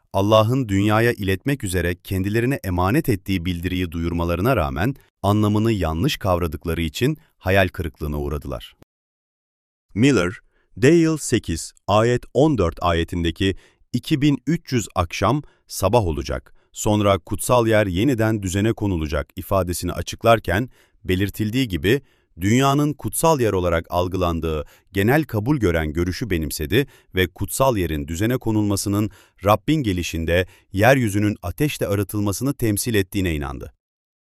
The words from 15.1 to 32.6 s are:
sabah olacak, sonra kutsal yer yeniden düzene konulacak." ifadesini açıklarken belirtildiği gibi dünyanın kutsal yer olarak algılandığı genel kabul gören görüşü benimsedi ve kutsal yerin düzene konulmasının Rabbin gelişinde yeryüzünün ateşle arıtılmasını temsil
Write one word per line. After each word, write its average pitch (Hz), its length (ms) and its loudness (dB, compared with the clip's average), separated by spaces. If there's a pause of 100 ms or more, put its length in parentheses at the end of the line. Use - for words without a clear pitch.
sabah 101 400 0
olacak, 69 480 -6 (180)
sonra 104 460 2
kutsal 117 480 0
yer 107 200 4
yeniden 110 560 0
düzene 101 300 0
konulacak." 78 640 -4
ifadesini 90 560 -4
açıklarken 113 800 0 (340)
belirtildiği 104 640 -2
gibi 92 320 0 (400)
dünyanın 139 520 2
kutsal 151 480 0
yer 107 120 2
olarak 87 380 0
algılandığı 85 760 -2 (280)
genel 123 320 2
kabul 113 320 -2
gören 82 360 0
görüşü 90 380 -4
benimsedi 85 560 -2 (280)
ve 92 120 2
kutsal 127 500 -2
yerin 76 320 -2
düzene 107 300 -2
konulmasının 104 720 0 (340)
Rabbin 139 380 0
gelişinde 87 640 -2 (260)
yeryüzünün 107 720 2
ateşle 139 440 -4
arıtılmasını 104 680 -2
temsil 107 400 -2